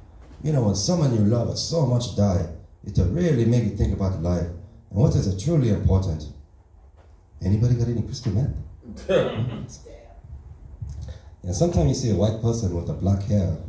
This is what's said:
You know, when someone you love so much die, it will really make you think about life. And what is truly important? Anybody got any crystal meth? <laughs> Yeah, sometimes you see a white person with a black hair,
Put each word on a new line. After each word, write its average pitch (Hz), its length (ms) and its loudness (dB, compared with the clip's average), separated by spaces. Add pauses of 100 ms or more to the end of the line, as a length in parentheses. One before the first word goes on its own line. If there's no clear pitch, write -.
(440)
You 151 100 0
know, 135 100 4
when 101 120 2
someone 147 400 2
you 104 60 2
love 104 360 2
so - 280 0
much 120 300 0
die, 98 320 2 (360)
it - 140 -4
will - 100 4
really 147 380 2
make 117 180 4
you 98 120 -2
think - 180 0
about 92 280 -2
life. 87 260 0 (420)
And 101 100 -4
what 139 160 4
is 95 280 0
truly 139 260 2
important? 92 540 2 (1200)
Anybody 110 340 2
got 117 120 0
any 117 140 -2
crystal - 320 -4
meth? - 1500 -2
<laughs> - 20 -20 (1500)
Yeah, 90 100 -4
sometimes 170 340 2
you 131 80 2
see 123 160 -2
a 95 40 2
white 104 260 0
person 113 340 0
with 82 140 -4
a - 40 -4
black 98 300 0
hair, 90 340 0 (120)